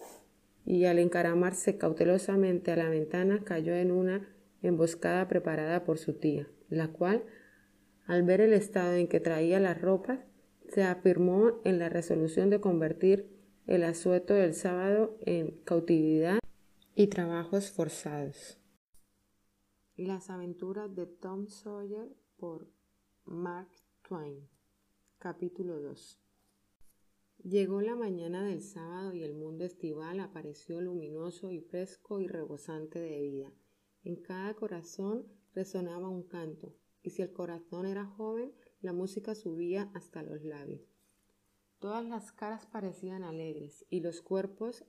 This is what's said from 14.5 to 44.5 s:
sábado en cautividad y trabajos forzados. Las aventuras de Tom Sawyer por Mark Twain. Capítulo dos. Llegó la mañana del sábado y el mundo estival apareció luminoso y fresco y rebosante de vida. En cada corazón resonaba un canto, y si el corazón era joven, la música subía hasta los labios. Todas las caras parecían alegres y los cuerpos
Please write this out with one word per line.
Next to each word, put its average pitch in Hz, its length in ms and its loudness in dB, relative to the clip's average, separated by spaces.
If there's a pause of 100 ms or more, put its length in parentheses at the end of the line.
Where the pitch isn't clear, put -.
sábado 196 680 2
en 170 300 0 (140)
cautividad 165 760 4 (560)
y 202 140 8
trabajos 175 640 -2
forzados. 147 840 -6 (1400)
Las 185 340 -8
aventuras 185 640 -10
de 180 120 -8
Tom 190 420 -12
Sawyer 208 600 -12 (280)
por 165 340 -14 (540)
Mark 175 440 -10 (400)
Twain. 143 400 -12 (680)
Capítulo 175 640 -8
dos. 143 400 -14 (1200)
Llegó 196 380 0
la 233 140 -2
mañana 185 480 -6
del 196 180 -6
sábado 180 500 0
y 170 120 -6
el 147 100 -6
mundo 156 300 -6
estival 170 560 -4
apareció 165 600 -8
luminoso 170 680 -6
y 170 100 -6
fresco 185 600 -8
y 185 80 -2
rebosante 156 720 -8
de 156 200 -6
vida. 139 320 -6 (520)
En 175 120 -8
cada 190 380 -8
corazón 202 720 -8 (260)
resonaba 185 560 -8
un 185 140 -8
canto, 160 540 -14 (260)
y 180 80 -8
si 196 120 -4
el 180 100 -6
corazón 170 540 -8
era 196 200 -6
joven, 220 460 -8 (280)
la 185 120 -8
música 196 420 -6
subía 185 600 -4
hasta 165 280 -14
los 151 220 -12
labios. 143 380 -12 (1000)
Todas 214 240 -6
las 226 260 -10
caras 214 360 -12
parecían 190 580 -10
alegres 160 640 -12
y - 100 -2
los 165 220 -6
cuerpos 196 680 -6